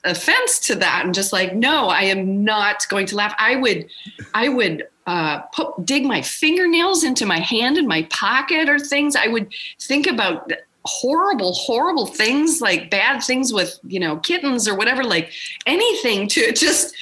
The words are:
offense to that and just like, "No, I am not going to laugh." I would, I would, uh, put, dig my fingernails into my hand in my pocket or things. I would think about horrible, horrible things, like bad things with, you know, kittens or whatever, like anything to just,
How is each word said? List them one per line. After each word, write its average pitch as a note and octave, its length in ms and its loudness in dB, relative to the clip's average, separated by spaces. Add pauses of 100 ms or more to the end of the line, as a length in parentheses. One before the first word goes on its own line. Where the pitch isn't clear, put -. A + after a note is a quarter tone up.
offense D4+ 640 0
to A3 80 0
that F3 300 0
and F#3 80 0
just G3 200 -2
like, F#3 220 0
"No, C4 340 2
I F3+ 140 2
am G3 400 0
not G#3 460 0
going G3 180 0
to G3 80 -6
laugh." G#3 220 0
I A3+ 200 4
would, G#3 320 0 (440)
I A#3 160 2
would, G3+ 380 0 (200)
uh, D#3 320 -2 (160)
put, - 300 -6
dig C4+ 200 0
my G#3 160 0
fingernails E4+ 840 2
into B3+ 220 0
my E3+ 140 2
hand A#3+ 380 2
in D#4+ 100 2
my D#3+ 240 2
pocket C#4 580 0
or D4 100 4
things. C#4+ 380 0
I - 100 2
would A3+ 240 -2 (300)
think C#4+ 260 0
about G3+ 440 -2 (340)
horrible, C4 680 0
horrible B3+ 520 0
things, C#4+ 560 0
like F3 300 0
bad A3+ 320 2
things B3+ 280 0
with, G#3+ 320 -2
you F#3+ 160 -6
know, D#3+ 180 -2
kittens C4 500 -2
or G3+ 80 0
whatever, B3 280 0
like E3+ 280 -2 (340)
anything C4 600 0
to A3+ 260 2
just, - 480 0